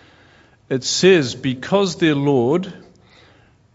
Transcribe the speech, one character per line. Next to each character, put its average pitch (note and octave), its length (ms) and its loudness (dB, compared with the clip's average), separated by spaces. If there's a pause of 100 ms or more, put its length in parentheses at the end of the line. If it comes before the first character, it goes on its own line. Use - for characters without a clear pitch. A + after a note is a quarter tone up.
(680)
It C3 160 -4
says, E3+ 540 2
"Because D#3+ 600 -4
their D#3 160 2
Lord C#3+ 560 0 (1040)